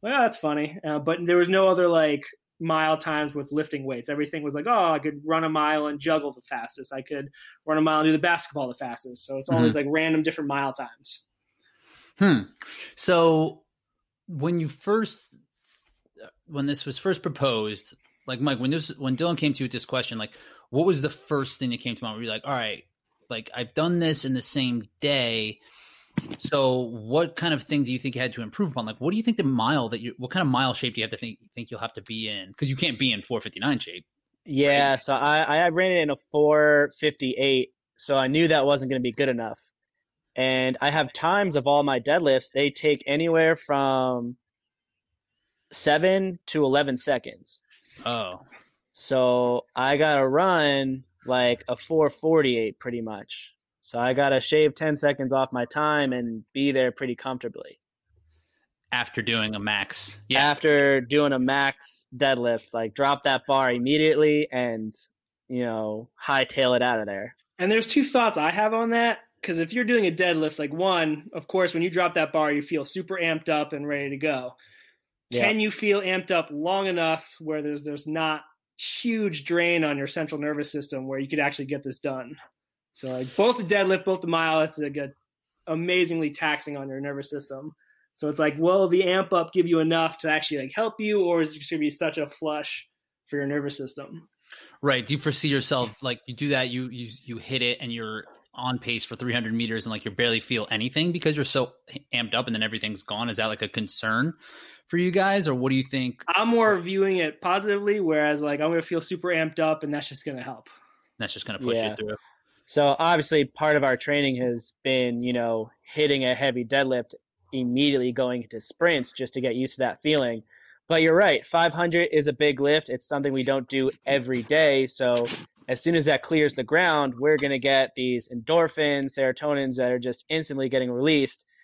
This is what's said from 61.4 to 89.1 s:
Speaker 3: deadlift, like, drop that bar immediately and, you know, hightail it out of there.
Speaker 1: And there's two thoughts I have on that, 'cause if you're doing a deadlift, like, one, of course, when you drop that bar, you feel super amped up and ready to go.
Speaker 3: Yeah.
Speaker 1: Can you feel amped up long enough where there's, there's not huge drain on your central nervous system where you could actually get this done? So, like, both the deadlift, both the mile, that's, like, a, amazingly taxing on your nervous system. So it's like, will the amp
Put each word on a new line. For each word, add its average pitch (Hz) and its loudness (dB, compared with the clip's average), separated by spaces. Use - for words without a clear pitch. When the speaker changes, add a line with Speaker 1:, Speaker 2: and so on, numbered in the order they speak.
Speaker 3:
deadlift, 120 0
like, 113 -4
drop 139 2
that 135 2
bar 135 4
immediately 151 4
and, 113 -4
you 123 -4
know, 110 -6
hightail 131 2
it 120 4
out 123 2
of 107 -2
there. 101 -8
Speaker 1:
And 180 0
there's 220 2
two 277 2
thoughts 240 2
I 156 2
have 214 0
on 233 0
that, 233 2
'cause 165 -4
if 165 -2
you're 247 0
doing 220 2
a 170 2
deadlift, 160 0
like, 147 -4
one, 165 0
of 160 -10
course, 175 2
when 165 0
you 180 0
drop 175 2
that 156 0
bar, 151 2
you 147 0
feel 143 -4
super 185 -8
amped 165 -2
up 151 -2
and 143 -8
ready 143 -4
to 143 -8
go. 135 -4
Speaker 3:
Yeah. 120 0
Speaker 1:
Can 220 2
you 214 0
feel 202 2
amped 185 -2
up 165 0
long 180 -2
enough 165 -2
where 156 -6
there's, 147 -6
there's 147 -10
not 156 -2
huge 202 -4
drain 170 2
on 147 -2
your 139 -6
central 151 -6
nervous 147 -4
system 143 -8
where 135 -6
you 139 -6
could 151 -4
actually 143 -2
get 143 -6
this 131 -10
done? 131 -8
So, 131 -10
like, 127 -6
both 240 4
the 226 -6
deadlift, 190 2
both 185 0
the 175 -8
mile, 160 2
that's, 160 0
like, 143 -4
a, 139 -6
amazingly 170 0
taxing 147 -4
on 139 -10
your 135 -8
nervous 139 -8
system. 143 -12
So 151 -6
it's 147 -4
like, 151 2
will 180 4
the 175 4
amp 185 2